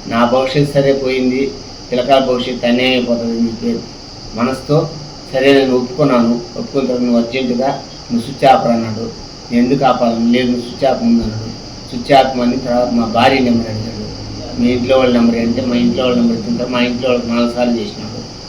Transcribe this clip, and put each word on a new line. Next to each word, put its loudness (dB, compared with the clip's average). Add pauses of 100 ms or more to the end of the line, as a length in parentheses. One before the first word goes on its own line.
నా 2
భవిష్యత్తు 0
సరే 4
పోయింది, 0 (400)
పిల్లకాయల 2
భవిష్యత్తు -2
అన్యాయం 2
అయిపోతుంది 0
అని 2
చెప్పి -4 (560)
మనసుతో 0 (440)
సరే 6
నేను 4
ఒప్పుకున్నాను. 2 (160)
ఒప్పుకున్న -2
తర్వాత, 0
"నువ్వు 2
అర్జెంటుగా -2 (280)
నువ్వు 0
స్విచ్ 2
ఆపరా" 4
అన్నాడు. -6 (200)
"నేను 4
ఎందుకు 2
ఆపాలని?" 2
"లేదు, 2
నువ్వు -4
స్విచ్ 0
ఆప -2
ముందు" 4
అన్నాడు. -6 (400)
స్విచ్ 2
ఆపమని 2
తర్వాత 0
మా 2
భార్య 2
నెంబర్ 2
అడిగాడు. -8
"మీ 2
ఇంట్లో 2
వాళ్ళ 4
నెంబర్" 4
అంటే -2
మా -2
ఇంట్లో 2
వాళ్ళ 2
నెంబర్ 2
ఇచ్చిన -4
తర్వాత -4
మా 0
ఇంట్లో -2
వాళ్ళకి 0
నాలుగు 0
సార్లు 0
చేసినాడు. -8 (280)